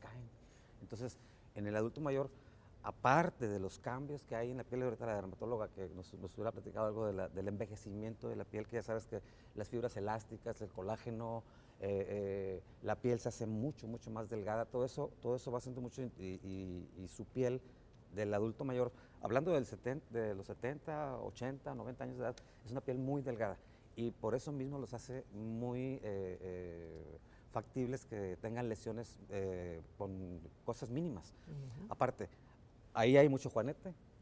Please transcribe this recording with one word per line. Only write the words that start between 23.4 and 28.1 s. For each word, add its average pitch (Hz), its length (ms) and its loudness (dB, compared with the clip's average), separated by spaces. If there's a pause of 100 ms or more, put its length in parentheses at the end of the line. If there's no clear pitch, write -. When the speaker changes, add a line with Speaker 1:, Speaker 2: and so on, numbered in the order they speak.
Speaker 1:
y 117 140 2
por 110 240 0
eso 135 180 0
mismo 139 260 -2
los 123 160 -6
hace 127 380 -6
muy, 123 600 -2
eh, 135 100 -8
eh, 87 1120 -6 (320)
factibles 123 560 0
que 98 340 -2